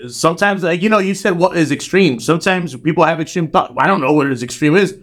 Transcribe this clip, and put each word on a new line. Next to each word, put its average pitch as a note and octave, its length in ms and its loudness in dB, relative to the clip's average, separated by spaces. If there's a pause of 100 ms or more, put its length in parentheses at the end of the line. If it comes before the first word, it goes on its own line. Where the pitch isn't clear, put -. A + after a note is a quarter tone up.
sometimes, E3+ 540 0
like, E3+ 180 -2
you G#3+ 80 2
know, G#3+ 100 4
you F#3+ 140 0
said, F#3+ 240 -2
"What F3 180 0
is D#3+ 160 2
extreme?" D3 480 2
Sometimes E3 560 -2
people E3 280 0
have D#3 180 2
extreme E3 260 -4
thought. - 300 0
I C#3 100 2
don't F#3 140 2
know C3+ 100 2
what D3+ 160 2
is B2 160 -4
extreme D3 320 0
is. F#3+ 280 2